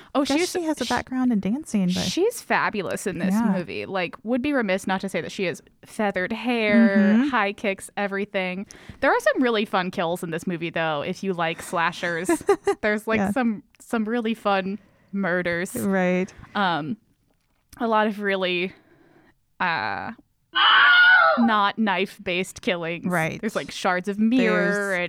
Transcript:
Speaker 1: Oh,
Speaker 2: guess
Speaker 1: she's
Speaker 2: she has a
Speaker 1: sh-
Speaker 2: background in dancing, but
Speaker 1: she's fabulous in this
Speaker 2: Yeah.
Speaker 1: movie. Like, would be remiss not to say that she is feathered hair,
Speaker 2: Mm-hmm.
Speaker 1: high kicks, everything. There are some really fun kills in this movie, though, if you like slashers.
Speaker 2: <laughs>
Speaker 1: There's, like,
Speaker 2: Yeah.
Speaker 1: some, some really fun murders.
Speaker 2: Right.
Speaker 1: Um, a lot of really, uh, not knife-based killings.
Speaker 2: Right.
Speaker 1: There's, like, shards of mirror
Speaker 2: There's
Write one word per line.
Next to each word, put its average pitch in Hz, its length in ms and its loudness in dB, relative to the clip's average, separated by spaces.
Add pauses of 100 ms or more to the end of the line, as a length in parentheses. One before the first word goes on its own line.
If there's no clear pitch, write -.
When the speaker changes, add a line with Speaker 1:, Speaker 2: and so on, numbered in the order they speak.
(140)
Speaker 1:
Oh, 285 120 4
Speaker 2:
guess 277 120 2
Speaker 1:
she's 349 120 0
Speaker 2:
she 359 140 -4
has 311 180 -2
a - 20 -2
Speaker 1:
sh- 233 60 -8
Speaker 2:
background 254 420 0
in 208 80 2
dancing, 208 460 -2
but 180 160 0
Speaker 1:
she's 359 400 0
fabulous 180 640 -2
in 180 120 -4
this 185 140 0
Speaker 2:
Yeah. 214 240 2
Speaker 1:
movie. 104 300 -8
Like, 180 380 -4
would 240 180 -2
be 294 100 0
remiss 202 340 0
not 190 140 0
to 196 80 -6
say 175 140 -4
that - 100 -8
she 196 140 -4
is 160 160 -6 (240)
feathered 196 460 -2
hair, 220 680 4
Speaker 2:
Mm-hmm. 208 300 4
Speaker 1:
high 208 260 0
kicks, 196 420 -6
everything. 196 720 -4 (340)
There 277 100 4
are 453 100 2
some 480 220 2
really 226 220 2
fun 190 260 -2
kills 175 320 -2
in 175 100 -6
this 156 140 -4
movie, 170 240 -4
though, 160 300 -2
if - 220 -6
you 190 100 -4
like 170 300 -4
slashers. 170 680 -2 (300)
Speaker 2:
<laughs> - 240 -2
Speaker 1:
There's, 214 240 -2
like, 220 140 0
Speaker 2:
Yeah. 196 100 0
Speaker 1:
some, 233 320 -2 (180)
some 226 260 -4
really 226 280 -2
fun 196 440 -2 (340)
murders. 180 640 -2
Speaker 2:
Right. 185 560 2 (240)
Speaker 1:
Um, 175 440 -2 (800)
a 247 100 -2
lot 214 200 2
of 208 120 -6
really, 190 520 0 (880)
uh, 107 520 -2 (1300)
not 214 400 2
knife-based 190 840 -2
killings. 170 440 -4
Speaker 2:
Right. 160 340 -2
Speaker 1:
There's, 220 160 -4
like, 143 140 -6
shards 180 380 -2
of 202 100 -4
mirror 220 540 2
Speaker 2:
There's 202 260 -2 (100)